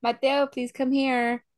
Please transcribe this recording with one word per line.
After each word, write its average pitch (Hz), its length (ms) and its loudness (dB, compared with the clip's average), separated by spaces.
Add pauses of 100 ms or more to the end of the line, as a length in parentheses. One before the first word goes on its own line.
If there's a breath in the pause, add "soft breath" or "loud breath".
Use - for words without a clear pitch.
Mateo, 269 460 0
please 247 240 -6
come 262 200 -2
here. 247 520 0 (140)